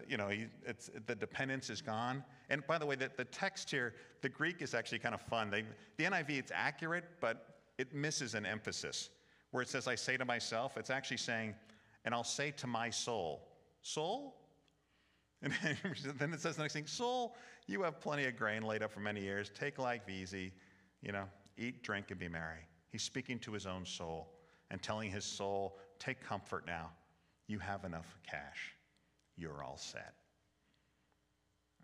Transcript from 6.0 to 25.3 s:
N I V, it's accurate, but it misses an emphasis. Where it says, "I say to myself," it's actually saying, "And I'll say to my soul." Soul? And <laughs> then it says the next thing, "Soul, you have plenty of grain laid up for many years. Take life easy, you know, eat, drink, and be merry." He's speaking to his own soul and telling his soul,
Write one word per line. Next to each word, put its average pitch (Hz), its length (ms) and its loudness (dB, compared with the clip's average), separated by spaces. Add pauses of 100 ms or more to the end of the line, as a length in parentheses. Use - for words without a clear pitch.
N 190 80 6
I 170 100 4
V, 139 160 2
it's - 160 -4
accurate, 160 480 2 (160)
but - 400 0 (180)
it 127 160 -2
misses 143 400 2
an 104 120 2
emphasis. 95 640 -2 (420)
Where 127 100 2
it 123 80 0
says, 127 180 0
"I 127 80 4
say 127 220 2
to 127 80 2
myself," 120 520 2
it's 110 120 -4
actually 131 280 2
saying, 110 360 0 (500)
"And 117 120 2
I'll 120 80 2
say 143 280 0
to 143 160 -4
my 117 220 2
soul." 98 580 0 (340)
Soul? 226 540 -2 (1040)
And 139 200 2
<laughs> 147 560 0
then 151 160 2
it 147 80 -4
says 160 140 2
the 151 80 0
next 147 100 0
thing, 151 140 -2
"Soul, 240 480 2 (320)
you 196 160 2
have 156 160 2
plenty 143 260 2
of 123 120 2
grain 110 260 4
laid 110 180 4
up 107 100 2
for 101 100 -6
many 104 200 2
years. 98 320 0
Take 143 240 -2
life 120 320 0
easy, 95 420 -2 (500)
you 101 100 -4
know, 98 140 0 (320)
eat, 120 260 -4
drink, 101 280 0
and 92 80 -4
be 90 80 -2
merry." 82 380 -4 (240)
He's 113 140 -4
speaking 127 360 -2
to 113 120 -6
his 98 160 -2
own 92 180 -2
soul 82 480 -4 (380)
and 95 100 -4
telling 107 300 0
his 101 140 -2
soul, 98 520 0 (220)